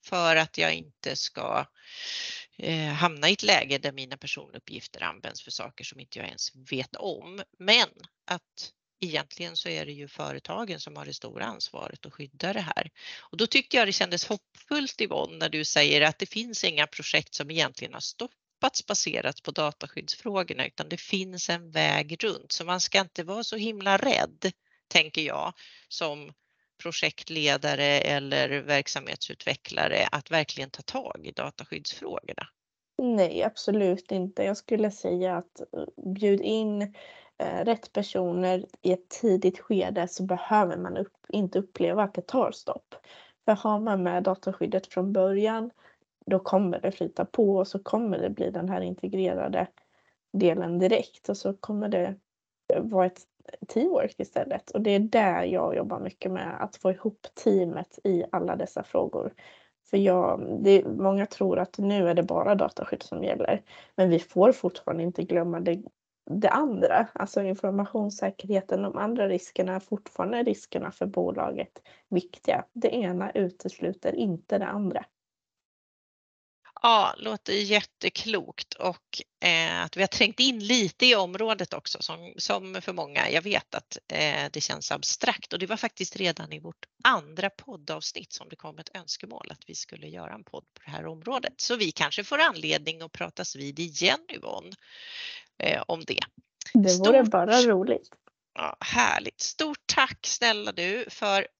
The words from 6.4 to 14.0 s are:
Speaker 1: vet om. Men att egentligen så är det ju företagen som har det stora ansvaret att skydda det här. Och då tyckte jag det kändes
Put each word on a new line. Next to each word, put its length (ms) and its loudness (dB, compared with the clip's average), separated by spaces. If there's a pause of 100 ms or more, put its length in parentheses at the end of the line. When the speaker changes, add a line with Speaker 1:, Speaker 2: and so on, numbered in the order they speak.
Speaker 1:
vet 400 -8
om. 460 -10 (160)
Men 300 4 (420)
att 420 -10 (280)
egentligen 560 -6
så 120 -6
är 180 -6
det 60 -14
ju 160 -14
företagen 720 -8
som 160 -14
har 80 -14
det 100 -12
stora 300 -10
ansvaret 600 -12
att 60 -18
skydda 400 -8
det 80 -4
här. 300 -4 (300)
Och 160 -16
då 100 2
tyckte 300 4
jag 120 6
det 40 0
kändes 340 0